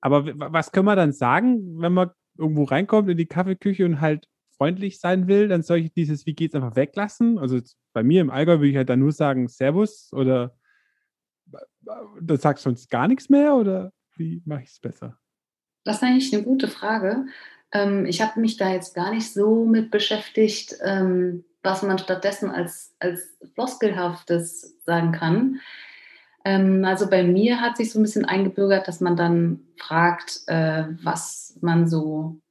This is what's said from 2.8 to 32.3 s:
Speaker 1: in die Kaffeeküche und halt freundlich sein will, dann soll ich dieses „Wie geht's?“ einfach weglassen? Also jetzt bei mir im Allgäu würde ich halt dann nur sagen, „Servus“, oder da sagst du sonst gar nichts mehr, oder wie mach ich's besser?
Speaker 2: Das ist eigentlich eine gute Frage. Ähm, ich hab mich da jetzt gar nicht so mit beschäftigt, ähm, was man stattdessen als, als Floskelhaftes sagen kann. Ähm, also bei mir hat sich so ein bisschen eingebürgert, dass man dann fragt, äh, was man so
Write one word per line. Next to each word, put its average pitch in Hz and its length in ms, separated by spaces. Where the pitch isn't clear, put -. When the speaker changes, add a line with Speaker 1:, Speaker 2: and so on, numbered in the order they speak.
Speaker 1:
in 170 60
die 165 100
Kaffeeküche 190 580
und 165 160
halt 151 280
freundlich 185 440
sein 185 260
will, 202 220
dann 180 140
soll 175 160
ich 165 140
dieses 151 340
„Wie 156 80
geht's?“ 160 200
einfach 127 220
weglassen? 202 640
Also 131 180
jetzt 120 200
bei 117 120
mir 160 160
im 147 100
Allgäu 156 280
würde 143 100
ich 139 80
halt 131 120
dann 127 120
nur 143 120
sagen, 135 360
„Servus“, 175 640
oder 131 420
da 165 160
sagst 139 280
du 135 60
sonst - 180
gar 127 200
nichts 254 200
mehr, 285 280
oder 190 360
wie 165 300
mach 151 160
ich's - 180
besser? - 400
Speaker 2:
Das 214 120
ist - 60
eigentlich 254 320
eine 208 80
gute 247 260
Frage. 214 580
Ähm, 202 340
ich 175 140
hab 220 160
mich 226 200
da 190 140
jetzt 185 240
gar 185 180
nicht 220 200
so 220 320
mit 220 260
beschäftigt, - 960
ähm, 180 600
was 190 200
man 190 160
stattdessen 190 520
als, - 500
als 175 360
Floskelhaftes 175 1300
sagen 170 280
kann. 202 480
Ähm, 190 400
also 190 240
bei 185 140
mir 208 380
hat 240 160
sich 226 160
so 214 60
ein 214 40
bisschen 214 220
eingebürgert, 196 640
dass 170 120
man 175 160
dann 170 440
fragt, 170 680
äh, 160 380
was - 580
man 170 280
so 156 500